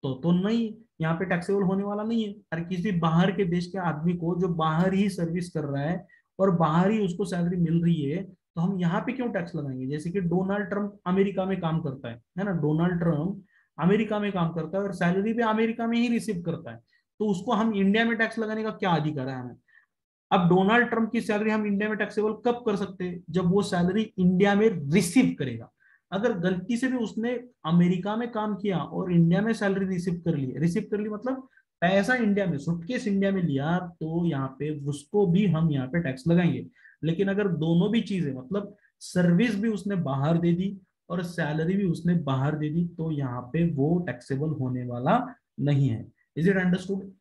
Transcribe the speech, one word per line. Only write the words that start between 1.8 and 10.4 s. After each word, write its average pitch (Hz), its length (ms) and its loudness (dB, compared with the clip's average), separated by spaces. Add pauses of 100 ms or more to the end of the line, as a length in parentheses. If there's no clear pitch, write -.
वाला 208 200 -4
नहीं 226 200 0
है। 208 120 -8 (180)
अरे 165 80 -6
किसी 180 300 -4
बाहर 170 400 4
के 190 140 0
देश 175 220 -2
के - 100 -8
आदमी 170 360 -2
को 170 280 -2
जो 185 60 0
बाहर 160 460 2
ही 196 160 2
service 175 400 -4
कर 151 140 -6
रहा 139 200 -4
है 180 240 -4 (320)
और 190 160 4
बाहर 170 360 4
ही 220 140 2
उसको 175 200 -2
salary 175 320 -2
मिल 170 260 2
रही 165 180 2
है, 156 220 -2
तो - 380 -10
हम 190 180 0
यहाँ 180 220 0
पे 247 100 -4
क्यों 240 180 -4
tax 180 260 -6
लगाएंगे? 131 320 -6
जैसे 151 240 -6
कि 202 100 -2
Donald 190 460 0